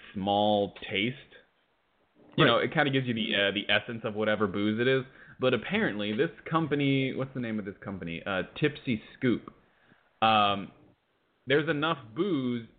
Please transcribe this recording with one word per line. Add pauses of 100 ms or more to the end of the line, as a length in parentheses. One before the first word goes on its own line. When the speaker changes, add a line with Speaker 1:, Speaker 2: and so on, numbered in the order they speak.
(140)
Speaker 1:
small (160)
taste. (1160)
You
Speaker 2:
Right.
Speaker 1:
know,
it
kinda
gives
you
the,
uh,
the
essence
of
whatever
booze
it
is. (340)
But
apparently,
this (140)
company,
what's
the
name
of
this
company?
Uh, (120)
Tipsy (140)
Scoop. (680)
Um, (760)
there's
enough (160)
booze (120)